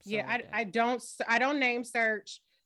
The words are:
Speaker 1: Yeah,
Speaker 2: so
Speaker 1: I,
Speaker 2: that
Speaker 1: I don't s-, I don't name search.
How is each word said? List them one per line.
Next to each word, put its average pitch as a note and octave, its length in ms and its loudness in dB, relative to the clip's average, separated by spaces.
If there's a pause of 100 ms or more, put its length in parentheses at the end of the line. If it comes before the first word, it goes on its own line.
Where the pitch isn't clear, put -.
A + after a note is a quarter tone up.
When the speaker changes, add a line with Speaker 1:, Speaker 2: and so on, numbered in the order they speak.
Speaker 1:
Yeah, G3+ 200 -2
Speaker 2:
so G#3+ 80 -2
Speaker 1:
I, A#3+ 40 0
Speaker 2:
that - 160 -8
Speaker 1:
I A3+ 100 0
don't A#3 320 2
s-, - 320 -8
I A#3 100 4
don't C#4 220 2
name B3 240 2
search. A3 580 -2 (240)